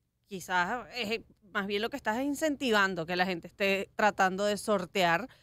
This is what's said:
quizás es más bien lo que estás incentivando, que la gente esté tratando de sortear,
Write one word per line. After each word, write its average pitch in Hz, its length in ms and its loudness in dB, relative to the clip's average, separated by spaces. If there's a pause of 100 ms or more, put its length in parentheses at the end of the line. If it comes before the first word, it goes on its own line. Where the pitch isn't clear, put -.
(260)
quizás 185 680 -2
es 226 240 -4 (320)
más 202 140 -2
bien 202 160 -2
lo 226 80 -2
que 294 60 -8
estás 233 260 -2
incentivando, 247 840 0
que 175 120 -4
la 180 100 2
gente 180 200 -4
esté 196 480 -2
tratando 190 520 2
de 208 100 0
sortear, 180 720 0 (140)